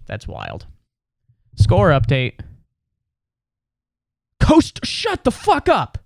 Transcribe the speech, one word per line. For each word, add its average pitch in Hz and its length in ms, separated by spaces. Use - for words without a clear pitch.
that's - 220
wild. - 380
Score 185 360
update. 131 500
Coast-, - 460
shut - 400
the 254 60
fuck - 380
up! 208 380